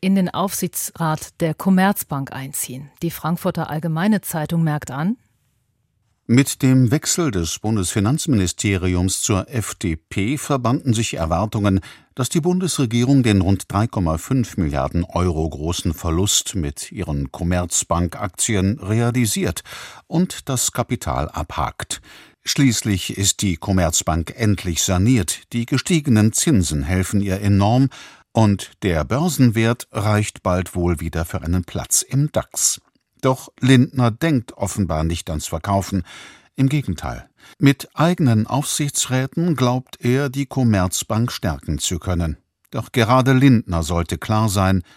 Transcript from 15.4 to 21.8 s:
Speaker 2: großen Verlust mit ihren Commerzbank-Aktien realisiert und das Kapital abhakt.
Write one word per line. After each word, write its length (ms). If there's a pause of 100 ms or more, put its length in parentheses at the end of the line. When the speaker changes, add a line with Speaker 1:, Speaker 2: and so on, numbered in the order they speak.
Speaker 2:
großen 460
Verlust 600
mit 380
ihren 400
Commerzbank-Aktien 1500
realisiert 840 (440)
und 440
das 220
Kapital 580
abhakt. 720 (420)